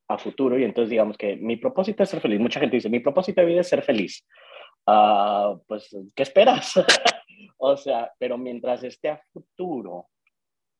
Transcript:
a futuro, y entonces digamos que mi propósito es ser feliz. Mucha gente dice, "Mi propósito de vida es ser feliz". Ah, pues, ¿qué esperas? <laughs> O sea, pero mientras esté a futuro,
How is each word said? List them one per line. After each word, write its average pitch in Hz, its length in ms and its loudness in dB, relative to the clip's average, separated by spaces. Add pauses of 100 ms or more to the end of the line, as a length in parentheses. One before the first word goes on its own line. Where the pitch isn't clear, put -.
a 104 100 -4
futuro, 127 400 -2
y 135 60 2
entonces 110 260 -2
digamos 107 260 0
que 101 200 -4
mi 113 200 -4
propósito 190 460 -2
es 190 80 0
ser 156 100 -6
feliz. 107 200 0
Mucha 120 180 -2
gente 127 180 0
dice, 110 120 -2
"Mi 117 100 0
propósito 180 420 0
de 175 60 6
vida 170 140 2
es 175 80 -2
ser 151 140 0
feliz". 104 440 -2 (580)
Ah, 104 720 4 (100)
pues, 107 300 -12 (180)
¿qué - 80 -2
esperas? 196 520 4
<laughs> - 500 2 (380)
O 139 140 2
sea, 117 420 -6
pero 123 180 -4
mientras 123 460 -8
esté 127 280 -8
a 151 120 -10 (100)
futuro, 123 760 -12 (720)